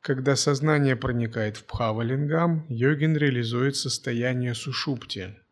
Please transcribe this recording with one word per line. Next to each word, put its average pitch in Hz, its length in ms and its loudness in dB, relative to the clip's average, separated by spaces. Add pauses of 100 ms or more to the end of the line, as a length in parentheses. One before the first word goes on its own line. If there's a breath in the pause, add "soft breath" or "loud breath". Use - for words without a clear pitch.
Когда 135 340 2
сознание 143 600 2
проникает 117 580 -2
в - 80 -16
пхава-лингам, 143 1040 0
йогин 143 480 2
реализует 127 640 0
состояние 123 800 -2
сушупти. 113 800 -6 (160)